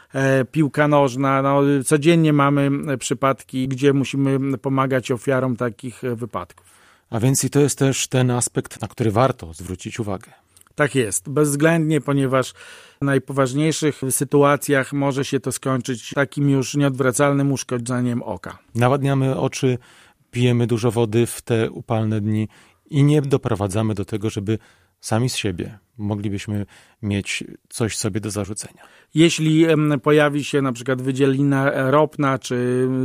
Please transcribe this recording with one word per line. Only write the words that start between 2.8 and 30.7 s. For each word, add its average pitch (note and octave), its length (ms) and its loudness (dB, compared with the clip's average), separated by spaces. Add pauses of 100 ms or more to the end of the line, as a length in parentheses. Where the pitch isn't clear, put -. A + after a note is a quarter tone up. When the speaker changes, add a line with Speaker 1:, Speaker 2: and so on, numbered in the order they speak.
Speaker 1:
przypadki, C3 680 -2
gdzie C#3 260 2
musimy C3+ 640 0
pomagać C3+ 540 -2
ofiarom C3 440 0
takich, A#2+ 480 -8
e, B2 120 -4
wypadków. G#2 500 -10 (440)
Speaker 2:
A A#2 100 -4
więc C3+ 240 2
i B2+ 60 -2
to C#3+ 100 2
jest C#3+ 200 2
też C3+ 280 0
ten B2+ 240 2
aspekt, - 500 -4
na G#2+ 60 -6
który A2 240 -2
warto A2 420 2
zwrócić F2+ 460 -10
uwagę. G2+ 320 -8 (440)
Speaker 1:
Tak C#3+ 200 0
jest, A2+ 340 -2
bezwzględnie, D3+ 720 2
ponieważ C3+ 520 0 (480)
w C#3 40 -2
najpoważniejszych C#3 1040 0
sytuacjach C#3+ 840 0
może C#3 320 -2
się C3+ 140 -2
to B2+ 120 -4
skończyć C3 640 -6
takim C#3+ 340 0
już C3+ 260 0
nieodwracalnym C#3 760 2
uszkodzeniem B2 720 -4
oka. F#2 340 -10 (180)
Speaker 2:
Nawadniamy C3+ 600 2
oczy, B2+ 420 0 (540)
pijemy A#2+ 360 2
dużo A#2 240 0
wody A#2 340 2
w - 160 -10
te A2+ 300 0
upalne A2 500 -2
dni G#2+ 260 -2 (420)
i C#3+ 140 2
nie D3 180 4
doprowadzamy A2 720 -2
do G2 120 -4
tego, G#2+ 240 -6
żeby G#2+ 280 -4 (440)
sami A#2 280 0
z - 60 -6
siebie F#2 420 -6 (200)
moglibyśmy G#2 680 -6 (360)
mieć G2+ 420 -4 (260)
coś - 280 -4
sobie G#2+ 220 -4
do G#2 120 -6
zarzucenia. G2+ 520 -10 (300)
Speaker 1:
Jeśli, D#3+ 520 4
em, D3+ 380 2
pojawi D3 400 4
się C#3+ 180 -2
na C3+ 100 -2